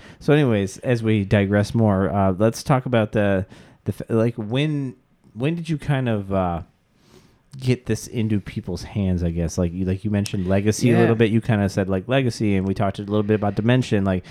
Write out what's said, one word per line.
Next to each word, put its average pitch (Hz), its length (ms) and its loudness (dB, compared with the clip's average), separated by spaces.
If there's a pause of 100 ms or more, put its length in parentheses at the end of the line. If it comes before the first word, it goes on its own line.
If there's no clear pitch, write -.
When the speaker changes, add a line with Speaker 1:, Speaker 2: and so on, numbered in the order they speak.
(220)
Speaker 1:
So - 100 0
anyways, 117 460 2
as 120 260 -2
we 110 220 2
digress 101 500 2
more, 101 340 2
uh, 98 220 2
let's 107 320 0
talk 127 220 0
about 117 260 0
the, 101 340 0 (380)
the - 100 -4
f-, - 160 -12
like, 113 260 0
when, 135 600 -4 (380)
when 139 220 -2
did 170 120 -8
you 160 100 -2
kind 131 300 -2
of, 101 240 -2
uh, 90 300 -2 (1000)
get 123 280 -2
this 110 180 -4
into 110 340 -2
people's 92 440 -8
hands, 92 400 -2
I 85 80 0
guess? 82 260 -4
Like 87 160 0
you, 92 100 -4
like 92 220 -4
you 104 60 -4
mentioned 101 360 -2
Legacy 101 440 2
a - 20 4
Speaker 2:
Yeah. 117 60 4
Speaker 1:
little 117 160 4
bit. 110 160 4
You 113 100 2
kinda 101 260 2
said, 95 220 -2
like, 95 180 -2
Legacy, 120 480 0
and 95 120 0
we 95 80 0
talked 98 240 -2
a - 20 -8
little 104 220 0
bit 104 100 2
about 101 220 0
Dimension. 113 500 2
Like, 92 260 0